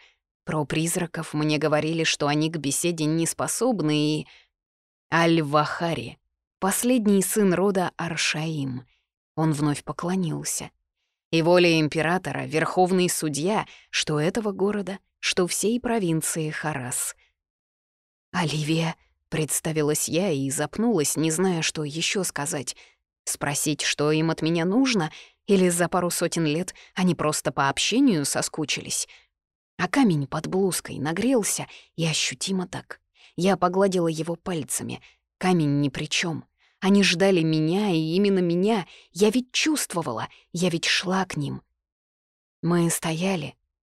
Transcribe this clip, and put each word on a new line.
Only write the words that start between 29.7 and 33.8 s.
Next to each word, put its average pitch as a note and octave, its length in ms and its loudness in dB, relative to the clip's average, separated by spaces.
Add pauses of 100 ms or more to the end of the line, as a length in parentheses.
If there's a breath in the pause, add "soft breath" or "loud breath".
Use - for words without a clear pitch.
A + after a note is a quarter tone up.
А F3+ 120 -2
камень F3 380 4
под D#3 200 -6
блузкой E3+ 520 -2
нагрелся, F#3+ 680 0 (300 loud breath)
и E3 100 -2
ощутимо F3+ 600 -2
так. - 340 -14 (360 soft breath)
Я F3+ 200 2
погладила F3+ 520 2